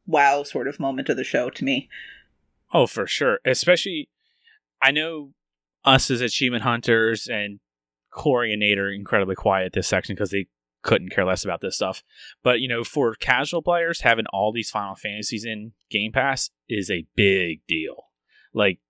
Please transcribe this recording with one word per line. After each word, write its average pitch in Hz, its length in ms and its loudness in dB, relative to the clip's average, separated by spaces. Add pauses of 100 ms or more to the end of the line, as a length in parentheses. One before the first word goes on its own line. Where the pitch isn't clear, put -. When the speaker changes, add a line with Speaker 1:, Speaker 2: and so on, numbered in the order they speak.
Speaker 1:
wow 143 360 4
sort 131 260 -6
of 143 120 -8
moment 135 280 -2
of 139 80 0
the 127 80 -4
show 123 260 -2
to - 140 -8
me. 135 240 -2 (840)
Speaker 2:
Oh, 143 140 6
for 101 200 -4
sure. 120 380 0
Especially, 170 640 2 (720)
I 135 100 6
know 151 420 -4 (520)
us 131 260 4
as 120 100 0
achievement 123 440 -2
hunters 117 640 2
and 104 320 -6 (520)
Corey 120 400 0
and 104 80 0
Nate 104 180 4
are 98 120 -2
incredibly 98 460 0
quiet 95 360 2
this 95 160 0
section 95 280 0
'cause 98 140 -4
they 98 160 -2 (360)
couldn't 92 280 2
care - 140 2
less 92 200 0
about 90 160 -4
this 95 160 -6
stuff. 95 260 -4 (400)
But, 123 180 2
you 131 80 -4
know, 117 160 -2
for 117 300 -2
casual 143 480 0
players, 170 380 0
having 113 320 4
all 104 200 0
these 113 180 -6
Final 101 260 -6
Fantasies 107 480 -8
in 110 280 -10 (180)
Game 107 220 -2
Pass 135 380 -2 (180)
is 104 220 -4
a 87 160 -4 (100)
big 95 500 2
deal. 80 440 -8 (420)
Like, 104 260 2 (120)